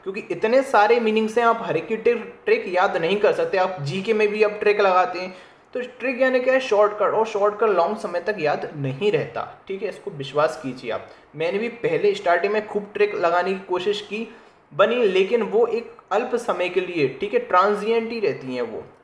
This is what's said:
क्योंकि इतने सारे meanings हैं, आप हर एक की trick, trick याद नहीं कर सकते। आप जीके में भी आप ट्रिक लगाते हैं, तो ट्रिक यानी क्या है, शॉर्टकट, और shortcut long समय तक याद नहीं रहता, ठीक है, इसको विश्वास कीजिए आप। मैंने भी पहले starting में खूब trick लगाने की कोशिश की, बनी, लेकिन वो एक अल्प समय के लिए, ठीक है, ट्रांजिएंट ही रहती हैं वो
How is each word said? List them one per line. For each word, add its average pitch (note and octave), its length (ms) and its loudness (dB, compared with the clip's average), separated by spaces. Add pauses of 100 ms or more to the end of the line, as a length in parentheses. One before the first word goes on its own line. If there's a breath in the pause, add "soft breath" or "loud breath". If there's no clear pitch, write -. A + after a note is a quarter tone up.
क्योंकि F#3+ 180 -8
इतने A3+ 400 2
सारे A#3 380 4
meanings A3 380 2
हैं, A#3 80 2
आप A3+ 160 4
हर E3 160 -2
एक E3 100 -4
की A3 100 -2
trick, A3 380 -2 (100)
trick A#3 220 2
याद F#3 300 2
नहीं F3+ 220 0
कर F#3+ 140 4
सकते। E3+ 240 -2
आप F#3 240 0
जीके F#3+ 320 -4
में G#3+ 140 2
भी G#3+ 160 0
आप G#3 80 2
ट्रिक G#3 300 2
लगाते F3+ 380 2
हैं, F#3 180 -12 (360 loud breath)
तो B3+ 80 -4
ट्रिक B3 400 -4
यानी C4 180 2
क्या B3+ 140 2
है, C4 60 2
शॉर्टकट, G#3 460 2
और F#3 200 2
shortcut G#3 380 0
long G3+ 340 2
समय F3 220 -6
तक G3+ 200 -4
याद D#3 360 -2
नहीं C#3+ 360 -2
रहता, - 560 -4
ठीक F#3+ 160 -8
है, F#3+ 60 -6
इसको F#3 220 -12
विश्वास D3 520 -2
कीजिए A#2+ 280 -8
आप। F#2+ 160 -6 (280 loud breath)
मैंने E3+ 220 -4
भी A#3 100 -2
पहले F#3+ 480 0
starting F3+ 380 2
में G#3+ 140 -2
खूब G3+ 260 -6
trick G#3 220 0
लगाने F3+ 380 2
की F#3+ 60 -4
कोशिश F#3 420 -2
की, G#3+ 340 -10 (380 loud breath)
बनी, G#3 220 2
लेकिन G3 460 2
वो G3+ 260 2
एक A3+ 240 -4 (200)
अल्प A#3 240 0
समय F3+ 340 -2
के F3+ 120 0
लिए, E3 400 -2
ठीक G#3 120 -4
है, A#3+ 60 2
ट्रांजिएंट G#3 720 2
ही A#3 80 -6
रहती C3+ 360 -4
हैं B2 60 -4
वो A2 220 -6 (200)